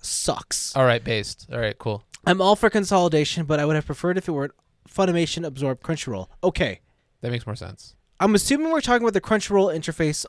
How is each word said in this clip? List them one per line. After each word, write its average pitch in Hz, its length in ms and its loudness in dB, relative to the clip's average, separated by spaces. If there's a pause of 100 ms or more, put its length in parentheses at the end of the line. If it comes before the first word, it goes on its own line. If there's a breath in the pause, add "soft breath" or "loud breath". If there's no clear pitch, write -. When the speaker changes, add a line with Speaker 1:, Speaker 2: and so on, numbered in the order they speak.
Speaker 1:
sucks. - 720 -4
Speaker 2:
All 135 100 4
right, 117 200 2
based. 110 480 -4
All 120 80 -4
right, 107 180 -4
cool. 107 240 -6 (240)
Speaker 1:
I'm 185 160 2
all 202 140 6
for 226 140 4
consolidation, 175 760 2
but 151 140 2
I 147 40 0
would 156 120 2
have 151 100 -2
preferred 180 320 -2
if 175 100 -8
it 165 40 -2
were 139 180 -4 (380)
Funimation 170 580 0
absorbed 135 380 -4
Crunchyroll. 120 420 -4 (160)
Okay. 127 380 0 (400)
Speaker 2:
That 123 120 -4
makes 117 140 -6
more 104 100 -8
sense. - 400 -16 (240)
Speaker 1:
I'm 208 160 4
assuming 294 340 2
we're 320 100 2
talking 240 220 2
about 226 100 2
the 196 80 2
Crunchyroll 202 560 2
interface 156 520 -2